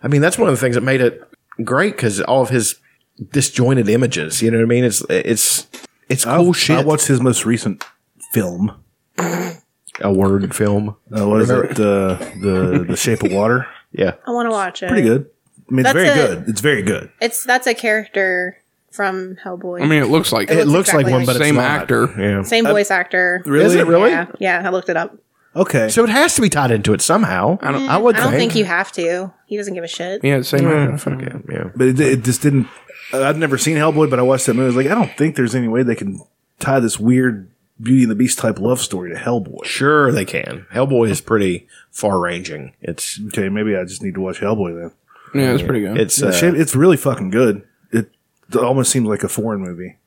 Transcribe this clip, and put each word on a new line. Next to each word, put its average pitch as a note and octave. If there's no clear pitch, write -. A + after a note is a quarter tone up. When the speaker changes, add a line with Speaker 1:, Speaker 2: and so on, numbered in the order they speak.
Speaker 1:
I A#2+
mean, C#3+
that's F3
one G#3+
of C#3+
the A#2+
things B2
that A#2+
made C3
it A#2+
great, D#3+
'cause G#2
all C3
of A#2+
his B2
disjointed B2+
images, G#2+
you A2+
know A2+
what A2+
I -
mean? A#2+
It's, A#2
it's, -
it's C3+
cool F3
Speaker 2:
I, -
Speaker 1:
shit. D#3
Speaker 2:
I C3+
watched D3+
his C3
most B2
recent A2
film. F#2+
Speaker 1:
A G2+
word G2
film. G#2
Speaker 2:
Uh, G2+
what A2
is A#2+
Speaker 1:
Remember -
Speaker 2:
it? -
Uh, G2
the, F#2
The F#2
Shape A2+
of F#2+
Water? A2+
Speaker 1:
<laughs> -
Yeah. -
Speaker 3:
I B3
wanna A#3+
watch G3
it. F#3
Speaker 2:
Pretty F#3
good. C3
I -
mean, C3
it's C4+
Speaker 3:
That's F3+
Speaker 2:
very -
Speaker 3:
a D4
Speaker 2:
good. F#2+
It's G#2
very C#3+
good. -
Speaker 3:
It's, A#3
that's B3+
a A#3
character G3
from F#3+
Hellboy. F3+
Speaker 4:
I C#3
mean, D3+
it B2
looks D3
like G#2+
Speaker 1:
It D#3
Speaker 3:
It D3+
looks -
Speaker 1:
looks E3+
like C#3
Speaker 3:
exactly A#2+
Speaker 1:
one, B2+
Speaker 3:
like B2
Speaker 1:
but B2+
it's D3
Speaker 4:
Same D3
Speaker 1:
not. B2
Speaker 4:
actor. A#2+
Speaker 1:
Yeah. G2
Speaker 3:
Same A3+
Speaker 2:
Uh, -
Speaker 3:
voice G#3
actor. F3+
Speaker 2:
really? D3
Speaker 1:
Is F3
it E3+
really? F3
Speaker 3:
Yeah. F3+
Yeah, F3+
I F3+
looked F#3
it E3+
up. E3
Speaker 2:
Okay. C#3+
Speaker 1:
So A3+
it A#3
has C#4
to B3+
be G#3
tied C3+
into G#2+
it G2+
somehow. D#3+
Speaker 4:
I -
don't, C#3
Speaker 1:
I C#3+
would A3
Speaker 3:
I -
don't A2+
Speaker 1:
think. C#3
Speaker 3:
think -
you G#3+
have F3
to. F3+
He G#3
doesn't G3+
give E3+
a -
shit. F3+
Speaker 4:
Yeah, C3+
same C#3
Speaker 1:
Yeah, D#3
Speaker 4:
actor. C#3+
Speaker 1:
fuck C#3
it, -
yeah. F2
Speaker 2:
But B2+
it, C3
it C3
just B2
didn't, C#3+
uh, C3
I've D3+
never C#3
seen D#3
Hellboy, D3+
but B2+
I B2
watched C3
that B2
movie. B2+
I -
was B2
like, C3+
"I G3+
don't G3+
think D3
there's A#2+
any A#2+
way B2
they A#2+
can F#2+
tie C3+
this A2+
weird A#2
Beauty B2+
and A2+
the A2
Beast B2
type A2
love A#2+
story F2+
to E2
Hellboy." A#2
Speaker 1:
Sure C#3+
they G2
can. -
Hellboy A#2+
is F#2+
pretty F#2+
far-ranging. F2
It's -
Speaker 2:
Okay, G2
maybe G#2
I F#2
just F#2+
need F#2+
to F#2+
watch F#2
Hellboy G2+
then. C#3
Speaker 4:
Yeah, C3
it's C#3
pretty B2+
good. G2+
Speaker 1:
It's, -
Speaker 2:
Yeah, G2
Speaker 1:
uh, F#2
Speaker 2:
Shape, E3+
it's D3
really D#3+
fucking G#2+
good. G#2
It, A2+
it B2
almost B2
seems A#2+
like G#2
a F#2+
foreign G#2+
movie. F2+